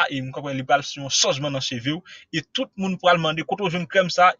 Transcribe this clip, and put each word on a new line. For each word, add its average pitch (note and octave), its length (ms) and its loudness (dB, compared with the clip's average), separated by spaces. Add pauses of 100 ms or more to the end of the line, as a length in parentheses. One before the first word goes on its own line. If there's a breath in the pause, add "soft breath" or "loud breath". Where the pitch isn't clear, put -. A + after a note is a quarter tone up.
e C3+ 160 -4
m C3 80 -10
kwè C#3+ 240 -8
li C3 100 -4
pral C#3+ 200 4
fè C#3+ 160 -10
yon C3+ 100 -6
chanjman D3 400 0
nan C3 120 -4
cheve B2+ 280 -4
ou, F#3 120 -6 (280 loud breath)
e D#3+ 80 0 (160)
tout C4 140 -2 (100)
moun F#3+ 220 -2
pral F3 180 6
mande D#3 240 -2
kote F#3+ 220 -4
ou D#3+ 60 -2
jwenn F3 200 -4
krèm F#3 200 4
sa, F3+ 280 6